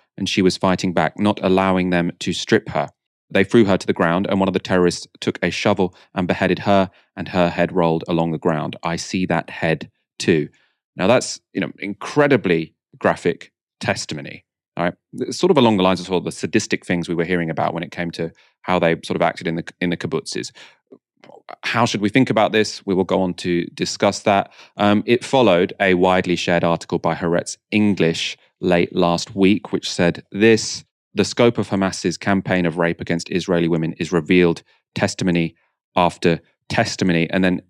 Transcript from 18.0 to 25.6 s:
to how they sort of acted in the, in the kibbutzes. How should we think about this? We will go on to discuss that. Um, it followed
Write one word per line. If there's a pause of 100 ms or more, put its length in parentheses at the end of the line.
to (300)
how
they
sort
of
acted
in
the, (180)
in
the
kibbutzes. (1120)
How
should
we
think
about
this?
We
will
go
on
to
discuss
that. (260)
Um,
it
followed